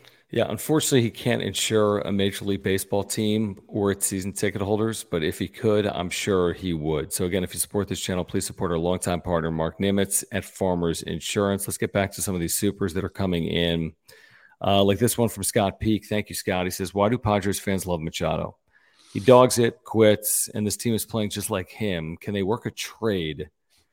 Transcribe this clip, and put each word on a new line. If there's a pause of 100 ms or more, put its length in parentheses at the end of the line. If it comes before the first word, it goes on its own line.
(300)
Yeah,
unfortunately,
he
can't
insure
a
Major
League
Baseball
team
or
its
season
ticket
holders,
but
if
he
could,
I'm
sure
he
would.
So
again,
if
you
support
this
channel,
please
support
our
longtime
partner,
Mark
Nimitz
at
Farmers
Insurance.
Let's
get
back
to
some
of
these
supers
that
are
coming
in. (720)
Uh,
like
this
one
from
Scott
Peak.
Thank
you,
Scott.
He
says,
"Why
do
Padres
fans
love
Machado? (560)
He
dogs
it,
quits,
and
this
team
is
playing
just
like
him.
Can
they
work
a
trade (420)